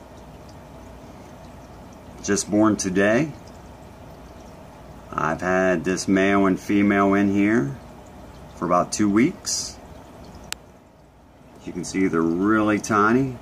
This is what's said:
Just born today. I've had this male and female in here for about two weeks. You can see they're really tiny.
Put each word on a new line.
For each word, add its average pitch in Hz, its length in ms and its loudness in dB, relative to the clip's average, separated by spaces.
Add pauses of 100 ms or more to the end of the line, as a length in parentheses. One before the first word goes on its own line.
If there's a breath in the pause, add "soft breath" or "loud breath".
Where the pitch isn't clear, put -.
(2250)
Just 98 260 0
born 104 240 6
today. 101 560 2 (1800)
I've 78 280 -2
had 92 440 0
this 90 240 -2
male 98 380 4
and 92 120 2
female 101 560 4
in 98 180 4
here 113 440 2 (800)
for - 80 -6
about 87 260 2
two 107 180 2
weeks. - 680 0 (1900)
You 87 80 -12
can 85 120 -10
see 95 240 0
they're 82 140 2
really 104 580 2
tiny. 117 600 2